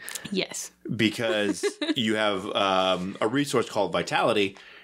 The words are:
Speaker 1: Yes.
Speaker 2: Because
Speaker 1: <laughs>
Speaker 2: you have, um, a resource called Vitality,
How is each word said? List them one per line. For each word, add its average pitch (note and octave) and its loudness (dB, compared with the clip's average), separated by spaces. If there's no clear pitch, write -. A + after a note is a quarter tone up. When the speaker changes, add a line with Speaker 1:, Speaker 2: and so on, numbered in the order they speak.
Speaker 1:
Yes. - -4
Speaker 2:
Because G#2+ 0
Speaker 1:
<laughs> D#4 -2
Speaker 2:
you A2 0
have, G#2 0
um, F#2 2
a A2+ 2
resource C3+ 0
called G2 0
Vitality, G2 0